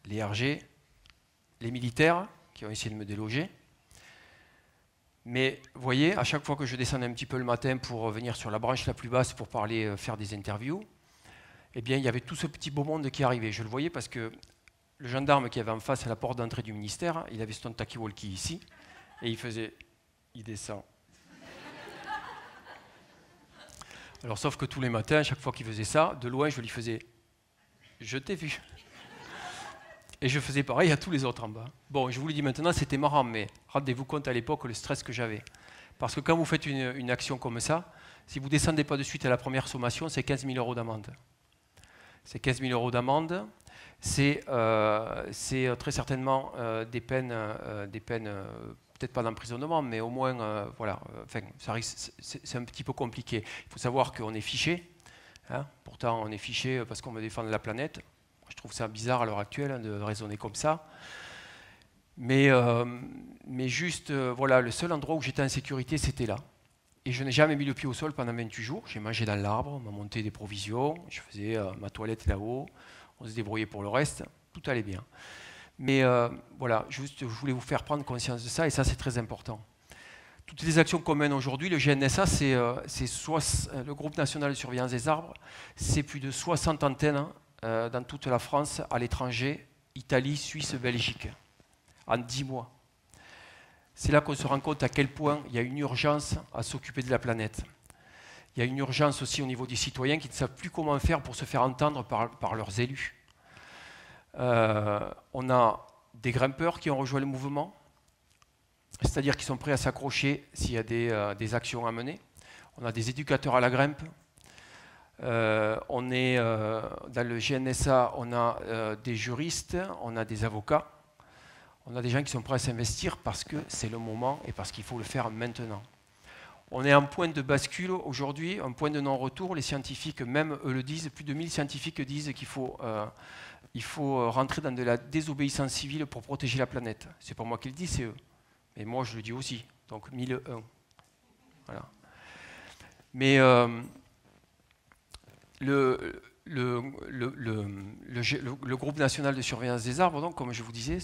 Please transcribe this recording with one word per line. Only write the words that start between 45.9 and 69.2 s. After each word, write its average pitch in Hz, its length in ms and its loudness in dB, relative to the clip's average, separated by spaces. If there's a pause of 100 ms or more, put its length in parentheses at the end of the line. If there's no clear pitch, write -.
certainement, 135 640 0
euh, 113 280 -2
des 117 160 -6
peines, 131 320 -2
euh, 107 540 -6
des 107 140 -10
peines, 110 260 -4
euh, 101 180 -6 (540)
peut-être - 160 -6
pas 127 80 0
d'emprisonnement, 120 580 -2
mais 117 200 -2
au 117 100 -4
moins, 127 280 0
euh, 107 280 -2 (100)
voilà, 104 240 -4 (140)
euh, 57 100 -12
enfin, - 160 -8 (180)
ça - 140 -6
risque, 113 240 -4
c'est, - 220 -12
c'est, - 280 -14
c'est - 120 -6
un 120 60 -6
petit - 200 -12
peu 135 80 -4
compliqué. 120 520 -4 (200)
Il - 80 -20
faut - 60 -16
savoir 123 340 0
qu'on 110 220 -6
est 107 80 -4
fiché, 170 500 -2 (560)
hein, 131 180 -4 (180)
pourtant 117 380 -2
on 107 80 -6
est 107 60 -6
fiché 123 480 -2
parce 113 160 -8
qu'on 127 120 -12
veut 110 100 -8
défendre 110 260 -4
la 110 100 2
planète. 117 420 -6 (500)
Je - 60 -18
trouve - 180 -14
ça 113 140 -2
bizarre 113 340 0
à - 20 4
l'heure 107 140 0
actuelle, 139 320 -4
hein, 131 80 -4
de 110 120 -6
raisonner 104 460 -4
comme 104 180 -8
ça. 156 320 2 (1300)
Mais, 135 320 6
euh, 120 340 8 (640)
mais 127 220 -4
juste, 151 420 -2
euh, 135 260 0
voilà, 131 240 8
le 120 100 2
seul 170 220 -2
endroit 147 220 0
où 151 80 0
j'étais 135 200 0
en 135 60 4
sécurité, 139 480 -2
c'était 127 300 2
là. 107 100 0 (720)
Et - 20 0
je 127 140 0
n'ai 131 80 0
jamais 151 240 8
mis 143 80 0
le 139 80 2
pied - 160 -4
au 127 60 -2
sol 151 180 -2
pendant 120 220 -2
vingt-huit 117 280 -6
jours. 143 240 -6
J'ai - 140 -8
mangé 110 240 -2